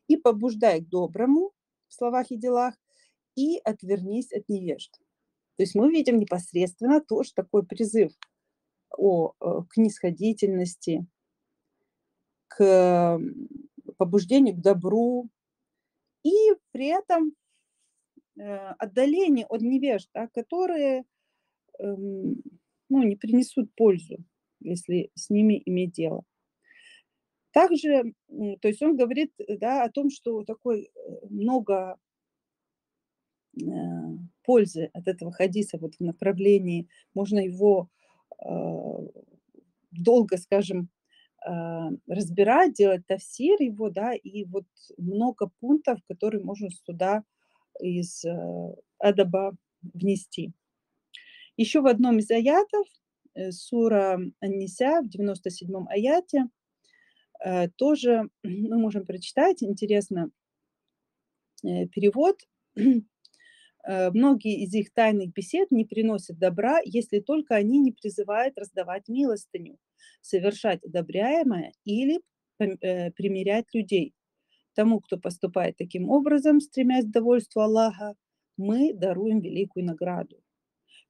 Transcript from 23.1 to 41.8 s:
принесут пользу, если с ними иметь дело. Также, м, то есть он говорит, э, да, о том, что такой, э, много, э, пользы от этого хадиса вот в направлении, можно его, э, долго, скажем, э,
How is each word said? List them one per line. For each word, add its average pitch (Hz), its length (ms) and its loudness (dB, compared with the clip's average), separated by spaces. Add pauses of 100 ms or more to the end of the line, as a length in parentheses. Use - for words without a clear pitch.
принесут 233 600 0
пользу, 175 420 2 (420)
если 180 540 -4
с - 160 -8
ними 208 360 4
иметь 180 260 -2
дело. 165 320 -6 (1300)
Также, 294 600 4 (160)
м, 202 320 -8
то 214 80 0
есть 208 140 -4
он 311 140 2
говорит, 254 420 -2
э, - 180 -8
да, 254 280 -2
о 226 60 -4
том, 285 200 -2
что 226 340 -6
такой, 226 500 -6
э, - 360 -18
много, 208 640 -2 (1600)
э, - 20 -8 (840)
пользы 202 480 2
от 180 160 -10
этого 175 240 -8
хадиса 185 460 -4
вот 156 180 -10
в - 40 -12
направлении, 180 880 0 (260)
можно 202 240 -2
его, 190 500 2 (560)
э, - 640 -8 (840)
долго, 190 460 4
скажем, 180 500 -2 (580)
э, - 40 -8 (580)